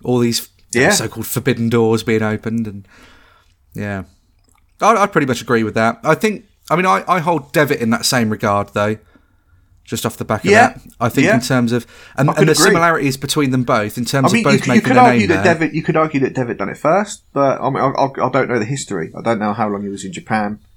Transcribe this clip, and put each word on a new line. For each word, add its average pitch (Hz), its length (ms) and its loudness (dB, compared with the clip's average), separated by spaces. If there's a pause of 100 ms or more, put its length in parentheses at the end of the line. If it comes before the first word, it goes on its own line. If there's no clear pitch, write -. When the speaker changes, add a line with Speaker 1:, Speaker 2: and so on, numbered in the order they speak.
Speaker 1:
all 123 160 0
these, 117 300 -2 (240)
you 120 80 2
know, 147 60 4
Speaker 2:
Yeah. 202 40 2
Speaker 1:
so-called 117 360 -4
forbidden 117 420 -2
doors 113 340 2
being 110 200 0
opened, 110 440 -4
and, 101 200 -14 (880)
yeah. 101 300 -8 (800)
I, 214 140 4
I 196 120 2
pretty 151 200 0
much 123 140 -4
agree 113 220 0
with 107 120 -4
that. 113 280 0
I 156 120 2
think, 208 300 -4 (240)
I 156 60 0
mean, 180 100 0
I, 190 220 0
I 180 120 0
hold 160 340 -4
Devitt 147 260 2
in 113 120 0
that - 140 -2
same 117 260 0
regard, 101 420 -2
though, 107 240 -2 (840)
just - 220 -6
off 110 120 -4
the - 80 -8
back 107 180 -4
of 185 80 -2
Speaker 2:
Yeah. 220 220 6
Speaker 1:
that. - 80 -20 (180)
I 120 100 0
think 139 160 2
Speaker 2:
Yeah. 208 100 4
Speaker 1:
in 240 60 2
terms 123 300 0
of, 120 140 -2 (320)
and, 139 120 2
Speaker 2:
I - 40 -2
Speaker 1:
and 151 60 -2
Speaker 2:
could 156 80 6
Speaker 1:
the 160 60 4
Speaker 2:
agree. 151 120 2
Speaker 1:
similarities 165 520 2
between 139 340 -2
them 131 120 0
both 110 360 -2
in 120 60 -4
terms 135 260 0
Speaker 2:
I - 40 0
mean, 233 120 2
Speaker 1:
of 135 60 4
Speaker 2:
you - 40 4
Speaker 1:
both - 80 0
Speaker 2:
c-, 131 60 0
you 120 40 4
Speaker 1:
making 220 120 4
Speaker 2:
could 254 100 4
Speaker 1:
their 254 60 8
Speaker 2:
argue 123 240 6
Speaker 1:
name - 20 -2
Speaker 2:
that 95 140 2
Speaker 1:
there. 175 100 4
Speaker 2:
Devitt, 160 220 -2
you 160 80 -2
could 160 120 0
argue 156 260 0
that 135 120 0
Devitt 120 240 -4
done 98 120 -6
it - 80 -10
first, 190 460 -2 (100)
but 139 280 2
I 127 80 0
mean, 135 140 -4
I, 135 60 2
I, 135 180 0
I 131 220 -2
don't 131 200 0
know 120 100 0
the 107 60 -2
history. 104 500 -6
I - 60 -14
don't 113 180 -2
know 104 140 -2
how 107 160 -4
long 101 140 -6
he 101 60 -8
was 95 140 -12
in 92 80 -12
Japan. 104 480 -6 (180)